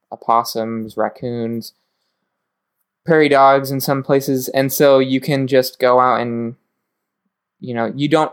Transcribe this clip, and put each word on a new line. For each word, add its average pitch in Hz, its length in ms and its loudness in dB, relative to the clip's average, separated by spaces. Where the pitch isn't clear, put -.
opossums, 113 840 -4
raccoons, 117 760 -6
prairie 156 240 4
dogs 139 420 4
in 135 100 -4
some 139 220 -2
places. 135 460 -2
And 135 220 -2
so 139 280 4
you 131 200 0
can 135 280 -2
just 127 320 0
go 123 200 4
out 120 220 2
and, 117 340 -6
you 127 140 -12
know, 113 220 -4
you 143 120 -2
don't, 156 260 0